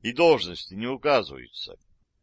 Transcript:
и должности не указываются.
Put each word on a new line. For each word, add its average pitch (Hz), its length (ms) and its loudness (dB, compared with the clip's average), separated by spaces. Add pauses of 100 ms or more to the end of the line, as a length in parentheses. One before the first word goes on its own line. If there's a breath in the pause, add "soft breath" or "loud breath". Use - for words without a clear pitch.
и 113 120 -4
должности 110 600 2
не 110 140 -8
указываются. 120 920 -4 (460)